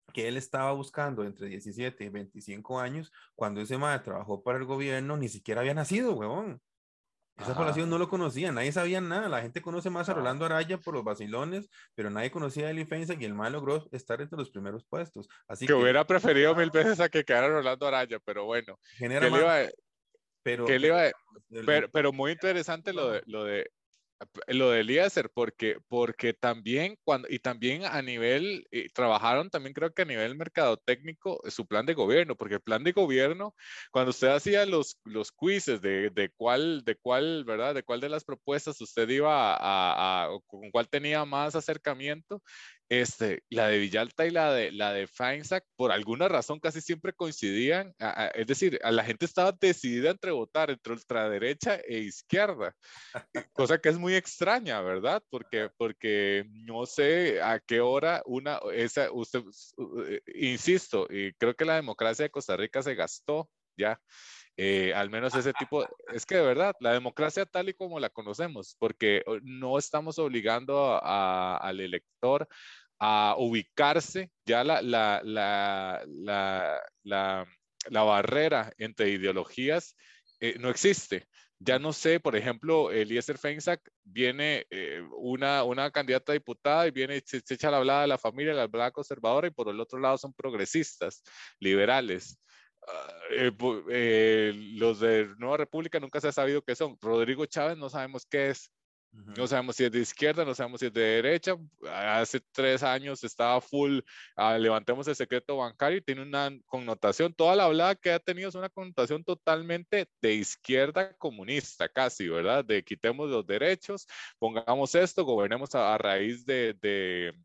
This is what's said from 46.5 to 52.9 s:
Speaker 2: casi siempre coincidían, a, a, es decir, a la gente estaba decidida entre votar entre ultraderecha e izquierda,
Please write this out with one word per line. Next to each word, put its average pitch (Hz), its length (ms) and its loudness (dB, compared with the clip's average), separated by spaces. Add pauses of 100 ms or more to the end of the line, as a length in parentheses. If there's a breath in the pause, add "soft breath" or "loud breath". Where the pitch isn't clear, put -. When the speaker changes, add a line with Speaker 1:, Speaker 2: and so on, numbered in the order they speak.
Speaker 2:
casi 160 220 -4
siempre 170 320 -6
coincidían, 151 840 -2
a, 110 260 -2
a, - 20 0
es - 200 -4
decir, 143 360 2
a 113 80 2
la 113 120 4
gente 113 220 -4
estaba 185 260 2
decidida 160 600 2
entre 185 200 -4
votar 147 380 0
entre 117 240 -6
ultraderecha 117 840 -2
e 113 220 -6
izquierda, 127 760 -2 (380 loud breath)